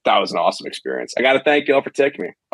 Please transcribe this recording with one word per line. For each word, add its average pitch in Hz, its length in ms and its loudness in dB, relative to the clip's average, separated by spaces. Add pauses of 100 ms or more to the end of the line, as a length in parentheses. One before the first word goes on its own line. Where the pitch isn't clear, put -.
that 104 140 4
was 92 140 -2
an 90 60 -2
awesome 85 280 -2
experience. - 500 -8
I 117 60 -2
gotta 131 180 4
thank 147 280 2
y'all 139 120 4
for - 100 -4
taking - 360 -2
me. - 60 -12 (220)